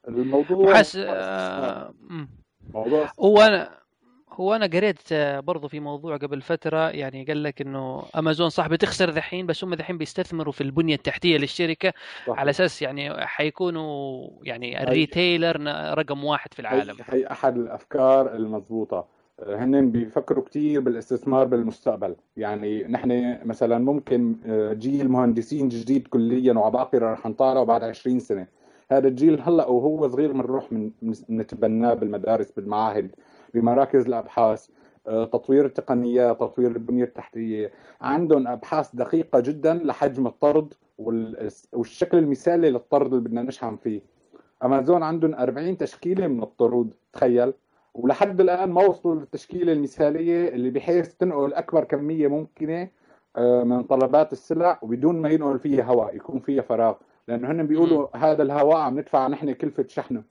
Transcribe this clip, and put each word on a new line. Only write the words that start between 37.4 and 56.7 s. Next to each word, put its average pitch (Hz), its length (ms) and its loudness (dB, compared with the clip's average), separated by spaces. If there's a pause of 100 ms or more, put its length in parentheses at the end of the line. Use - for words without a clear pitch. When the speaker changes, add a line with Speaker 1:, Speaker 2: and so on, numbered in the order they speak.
Speaker 1:
عندهم 143 460 2
أبحاث 123 480 -4
دقيقة 135 440 0
جدًا 151 340 0
لحجم 139 540 -2
الطرد 147 460 2 (240)
وال-، 113 520 -6 (240)
والشكل 175 440 0
المثالي 160 520 2
للطرد 131 440 0
اللي 117 160 0
بدنا 117 120 -4
نشحن 123 340 -8
فيه. 107 260 -6 (600)
أمازون 139 400 2
عندهم 160 320 0
أربعين 143 420 -2
تشكيلة 180 500 -4
من 120 160 -2
الطرود، 117 500 0 (200)
تخيل. 123 400 2 (400)
ولحد 180 480 0
الآن 185 280 2
ما 180 120 4
وصلوا 175 340 4
للتشكيلة 165 580 -4
المثالية 160 760 0
اللي 123 200 -2
بحيث 170 440 0
تنقل 143 400 0
أكبر 160 300 0
كمية 147 440 -2
ممكنة، 156 600 -4 (460)
آه، 123 280 4
من 120 200 0
طلبات 135 500 2
السلع 165 480 0
وبدون 139 400 0
ما 151 80 0
ينقل 143 300 0
فيها 135 240 0
هواء، 117 320 2
يكون 135 240 -8
فيها 139 220 -2
فراغ. 113 340 0 (320)